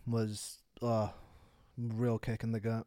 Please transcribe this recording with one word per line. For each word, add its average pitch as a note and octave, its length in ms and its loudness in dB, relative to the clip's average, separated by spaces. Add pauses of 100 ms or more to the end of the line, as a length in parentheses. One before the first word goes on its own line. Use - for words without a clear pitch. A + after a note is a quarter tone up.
was, A2 560 -2 (180)
uh, A2+ 280 2 (680)
real A#2 420 2
kick A#2 260 -2
in A2+ 80 0
the A2+ 80 0
gut. A2+ 260 0